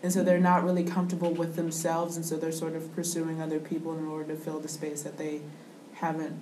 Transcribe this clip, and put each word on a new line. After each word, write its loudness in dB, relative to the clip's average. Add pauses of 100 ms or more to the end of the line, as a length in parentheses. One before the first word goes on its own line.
And 2
so 6
they're 8
not 8
really 4
comfortable 0
with 0
themselves, 0
and -4
so -2
they're 0
sort -2
of -8
pursuing -2
other 0
people -4
in -4
order -4
to -6
fill -6
the -8
space -6
that -8
they -4 (540)
haven't -2